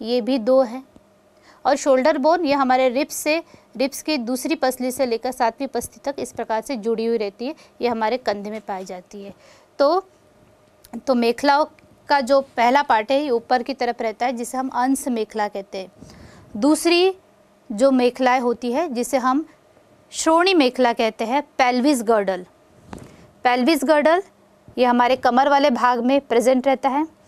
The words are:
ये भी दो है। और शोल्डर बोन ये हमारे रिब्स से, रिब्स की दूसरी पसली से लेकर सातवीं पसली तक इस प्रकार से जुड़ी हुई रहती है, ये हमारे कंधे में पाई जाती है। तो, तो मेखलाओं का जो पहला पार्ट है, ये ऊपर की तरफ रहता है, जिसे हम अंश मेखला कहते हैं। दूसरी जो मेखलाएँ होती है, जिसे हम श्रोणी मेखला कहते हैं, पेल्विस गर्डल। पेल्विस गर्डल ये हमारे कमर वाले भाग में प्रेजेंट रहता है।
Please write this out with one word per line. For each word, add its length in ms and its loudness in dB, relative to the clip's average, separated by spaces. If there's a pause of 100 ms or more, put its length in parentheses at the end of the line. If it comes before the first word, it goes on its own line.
ये 200 -2
भी 180 -2
दो 220 2
है। 220 -6 (840)
और 100 4
शोल्डर 420 2
बोन 280 2
ये 80 0
हमारे 360 2
रिब्स 260 -2
से, 280 -2 (340)
रिब्स 240 -4
की 160 -4
दूसरी 380 -4
पसली 360 -2
से 140 -4
लेकर 260 -4
सातवीं 360 -4
पसली 360 -10
तक 160 -6
इस 120 -10
प्रकार 300 -6
से 140 -8
जुड़ी 300 -4
हुई 120 -2
रहती 280 -8
है, 100 -8 (260)
ये 60 -2
हमारे 300 -2
कंधे 320 -6
में 120 -12
पाई 240 -12
जाती 380 -16
है। 100 -18 (460)
तो, 260 2 (1000)
तो 80 0
मेखलाओं 500 0 (420)
का 140 2
जो 200 2
पहला 400 2
पार्ट 300 0
है, 120 2
ये 60 -4
ऊपर 340 0
की 100 -8
तरफ 280 -4
रहता 240 -4
है, 80 -2
जिसे 240 -8
हम 120 -4
अंश 380 -2
मेखला 400 -4
कहते 300 -10
हैं। 140 -12 (640)
दूसरी 580 2 (560)
जो 200 2
मेखलाएँ 500 2
होती 300 -2
है, 180 -2
जिसे 280 -2
हम 280 0 (640)
श्रोणी 420 2
मेखला 400 2
कहते 320 -2
हैं, 160 -2
पेल्विस 640 0
गर्डल। 420 0 (960)
पेल्विस 400 2
गर्डल 400 4 (540)
ये 80 2
हमारे 300 4
कमर 340 2
वाले 200 4
भाग 360 0
में 160 2
प्रेजेंट 460 2
रहता 220 0
है। 180 0 (200)